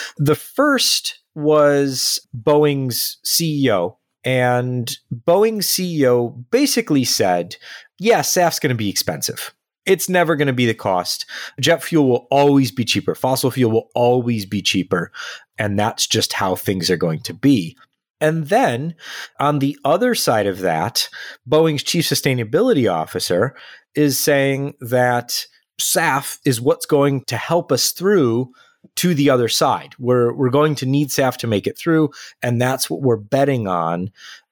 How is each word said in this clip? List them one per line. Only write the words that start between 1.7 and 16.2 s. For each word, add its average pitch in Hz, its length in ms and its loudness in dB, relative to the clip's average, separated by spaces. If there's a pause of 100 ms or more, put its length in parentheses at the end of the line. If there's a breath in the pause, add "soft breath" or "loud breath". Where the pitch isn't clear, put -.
Boeing's 139 880 0
C 151 400 0
E 117 80 4
O, 92 260 -2 (260)
and 123 720 -2 (160)
Boeing's 196 560 0
C 175 340 -2
E 127 40 4
O 123 220 2
basically 165 720 0
said, 90 540 0 (420 loud breath)
"Yeah, 196 240 2
saf's 170 380 0
gonna 127 160 0
be 107 120 -2
expensive. - 640 -6 (320)
It's 185 240 0
never 170 280 2
gonna 139 160 0
be 123 140 2
the 110 80 2
cost. - 520 -2 (320 loud breath)
Jet 151 240 0
fuel 151 260 2
will 120 220 0
always 139 400 4
be 120 140 -4
cheaper. 95 320 -2
Fossil 131 340 0
fuel 120 220 0
will 113 240 0
always 120 500 0
be 98 160 -4
cheaper. 90 480 -2 (480 loud breath)
And 104 180 -2
that's 104 300 -2
just - 280 -2